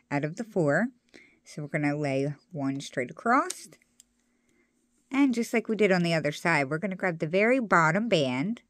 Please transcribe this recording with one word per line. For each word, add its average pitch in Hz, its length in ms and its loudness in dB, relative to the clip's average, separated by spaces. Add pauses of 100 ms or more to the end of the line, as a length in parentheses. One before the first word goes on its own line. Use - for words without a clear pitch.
(120)
out 143 120 -2
of 151 120 -6
the 240 80 -10
four. 175 460 0 (540)
So - 200 -12
we're 147 160 -4
gonna 147 180 -2
lay 139 380 -2 (160)
one 139 280 -6
straight 127 300 -6
across. 294 600 -2 (1400)
And 269 220 4
just 220 180 -2
like 220 160 0
we 226 80 -2
did 196 160 4
on 180 120 4
the 170 100 2
other 147 180 0
side, 143 380 0
we're 151 80 -2
gonna 190 180 -6
grab 180 220 -4
the 165 80 -2
very 208 340 2
bottom 185 480 2
band 156 640 0